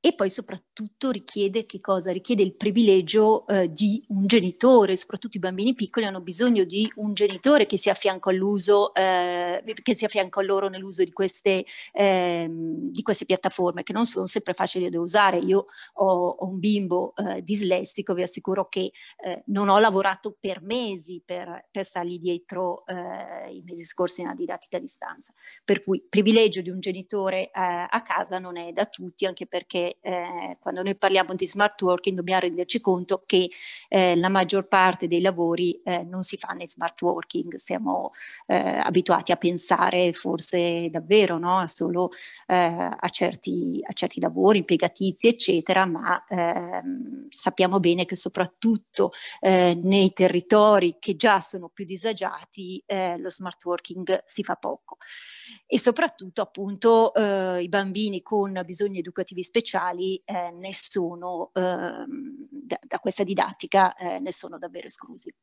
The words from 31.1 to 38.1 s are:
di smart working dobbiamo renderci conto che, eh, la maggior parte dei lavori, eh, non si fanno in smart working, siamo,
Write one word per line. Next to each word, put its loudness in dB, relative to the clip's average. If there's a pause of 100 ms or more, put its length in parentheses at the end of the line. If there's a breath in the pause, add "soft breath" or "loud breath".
di -4
smart 0
working 2
dobbiamo 0
renderci -2
conto 0
che, 2 (400 loud breath)
eh, 4
la 2
maggior 2
parte 4
dei 2
lavori, 0
eh, -2
non -8
si 0
fanno -10
in -12
smart -8
working, -4
siamo, -4 (360 loud breath)